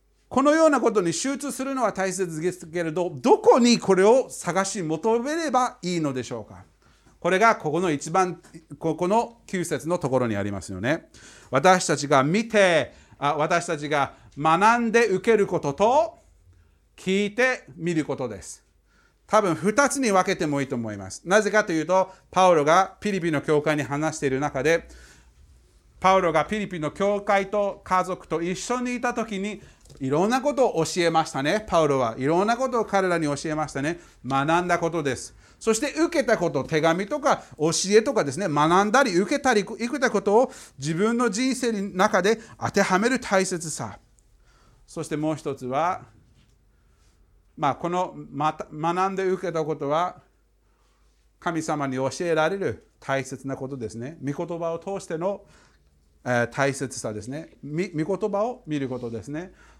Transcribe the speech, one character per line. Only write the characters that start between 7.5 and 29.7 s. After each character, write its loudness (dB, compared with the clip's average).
こ -4
こ 0
の 0
一 -4
番、 0
こ -2
こ -2
の -2
九 -4
節 -6
の 0
と -4
こ 2
ろ 0
に -2
あ -2
り -4
ま -8
す -14
よ -8
ね。 -2
私 4
た 0
ち -6
が 6
見 0
て、 2
あ、 0
私 0
た -4
ち -8
が 0
学 4
ん 0
で 4
受 0
け 6
る 2
こ -2
と -2
と、 2
聞 0
い -6
て 0
見 -2
る 0
こ -4
と -6
で -12
す。 -18
多 4
分 2
二 2
つ -4
に 0
分 2
け 0
て -2
も 0
い -2
い -18
と -4
思 -6
い -8
ま -12
す。 -16
な 4
ぜ -2
か 4
と -4
い 0
う -4
と、 2
パ 6
ウ 8
ロ 4
が 4
ピ -2
リ -2
ピ 0
の 0
教 2
会 0
に -2
話 -4
し -10
て -2
い 2
る -2
中 -2
で、 2
パ 4
ウ 4
ロ 2
が 2
ピ -4
リ -4
ピ -8
の -4
教 0
会 0
と -2
家 2
族 -8
と -2
一 -2
緒 -4
に -4
い -8
た -2
時 -6
に、 -8